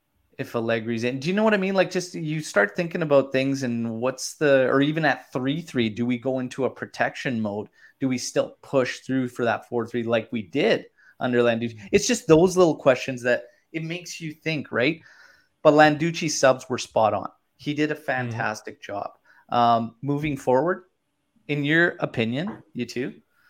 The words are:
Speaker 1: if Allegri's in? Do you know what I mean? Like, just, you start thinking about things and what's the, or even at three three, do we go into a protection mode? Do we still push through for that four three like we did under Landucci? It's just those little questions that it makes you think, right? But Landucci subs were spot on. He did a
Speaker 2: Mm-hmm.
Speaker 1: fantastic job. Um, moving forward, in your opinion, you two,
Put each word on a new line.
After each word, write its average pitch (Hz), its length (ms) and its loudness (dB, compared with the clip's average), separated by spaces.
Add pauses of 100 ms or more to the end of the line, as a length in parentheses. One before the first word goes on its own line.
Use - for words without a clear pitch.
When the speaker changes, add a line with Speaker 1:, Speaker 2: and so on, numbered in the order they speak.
(380)
Speaker 1:
if 135 160 -8
Allegri's 117 500 -2
in? 127 140 -2
Do 135 100 -6
you 190 60 0
know 208 80 0
what 220 120 4
I 202 40 4
mean? 190 160 -2
Like, 185 160 2
just, 180 240 -6
you 160 260 -4
start 202 360 0
thinking 170 260 -4
about 139 300 4
things 135 300 0
and 117 380 -4
what's 131 340 -6
the, 135 360 4
or 135 100 4
even 156 240 0
at - 280 -2
three 139 280 -4
three, 123 280 -2
do 117 180 -4
we 123 120 0
go 131 200 -4
into 127 280 -4
a 110 40 -4
protection 120 720 -4
mode? 104 280 -6 (320)
Do 135 80 -2
we 127 100 -2
still - 440 -4
push 127 380 -2
through 131 280 -2
for 120 160 -4
that 113 240 -2
four 117 180 -4
three 117 180 -4
like 113 260 0
we 113 120 -4
did 165 440 0 (320)
under 123 220 0
Landucci? 117 380 0 (120)
It's 208 160 2
just - 220 -2
those 170 280 6
little 170 200 6
questions 127 460 0
that 123 220 0 (280)
it 160 100 -6
makes 170 380 -10
you 156 120 -10
think, 156 380 -6
right? 151 300 0 (640)
But 151 120 8
Landucci 151 560 4
subs 131 400 2
were 120 80 -4
spot 107 360 0
on. 92 140 -6 (300)
He 147 160 -6
did 147 180 0
a 147 40 -8 (220)
Speaker 2:
Mm-hmm. 120 180 -6
Speaker 1:
fantastic 107 460 -8
job. - 300 -10 (380)
Um, 117 520 2
moving 143 340 -2
forward, 143 480 0 (640)
in 147 160 -2
your 165 360 2
opinion, 123 640 -4 (120)
you 123 120 -6
two, 143 280 -8 (360)